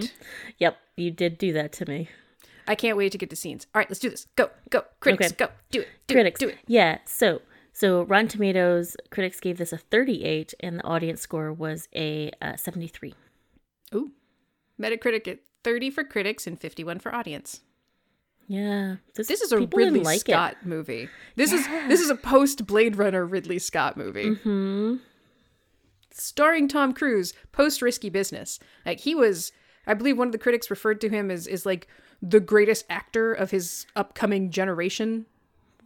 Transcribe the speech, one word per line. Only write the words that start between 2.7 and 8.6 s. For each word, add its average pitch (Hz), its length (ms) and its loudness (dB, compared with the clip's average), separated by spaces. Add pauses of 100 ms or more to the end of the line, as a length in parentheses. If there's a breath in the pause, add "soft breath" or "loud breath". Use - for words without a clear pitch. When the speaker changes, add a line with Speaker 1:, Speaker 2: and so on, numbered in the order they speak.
Speaker 2:
can't 220 220 0
wait 196 140 2
to 202 60 -8
get 185 120 -8
to 247 60 -14
scenes. - 380 -12
All 220 60 2
right, - 100 0
let's 190 100 -8
do 240 100 -4
this. - 260 -10
Go, - 140 4 (200)
go. - 140 2 (160)
Critics, 196 280 4
Speaker 1:
Okay. 170 100 -4
Speaker 2:
go. 214 100 2 (240)
Do 247 100 0
it, - 60 -8 (200)
do 269 80 2
Speaker 1:
Critics. 208 260 4
Speaker 2:
it, 262 40 2
do 202 60 0
it. - 60 -14 (100)
Speaker 1:
Yeah, 202 380 6
so 180 360 2 (340 soft breath)
so 180 280 4
Rotten 202 260 4
Tomatoes, 180 640 2 (160)